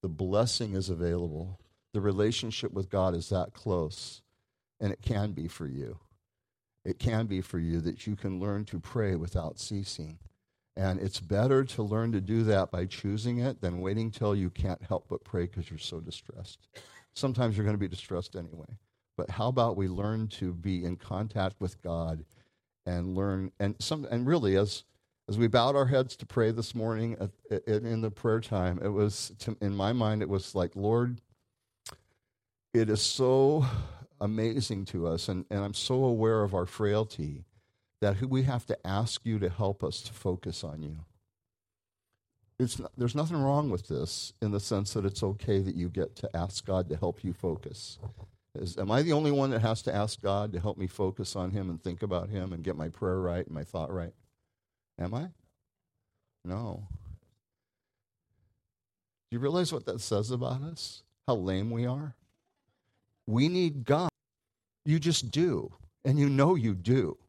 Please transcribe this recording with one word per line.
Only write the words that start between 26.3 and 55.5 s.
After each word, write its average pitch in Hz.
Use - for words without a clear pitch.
this 113
morning 113
at, 98
at, -
in 113
the 110
prayer 113
time, 90
it 101
was, 104
to, 110
in 101
my 101
mind, 107
it -
was 95
like, 90
"Lord, 117
it 113
is 107
so 135
amazing 110
to 85
us, 82
and, 92
and 101
I'm 101
so 131
aware 110
of 98
our 90
frailty, 101
that 101
who 127
we 131
have 127
to -
ask 104
you 110
to 92
help 98
us -
to -
focus 90
on 78
you." 78
It's 123
not, -
there's 120
nothing 160
wrong 143
with 92
this -
in 107
the 101
sense 101
that 101
it's 98
okay 101
that 95
you 87
get 87
to -
ask 87
God 92
to 76
help 87
you 92
focus. -
Is, 85
am 98
I 120
the 165
only 151
one 139
that 117
has 110
to -
ask 104
God 101
to 87
help 101
me 92
focus -
on 92
him 98
and 82
think 87
about 92
him 95
and 85
get 87
my 78
prayer 92
right 90
and -
my 76
thought 80
right? 85
Am 90
I? 143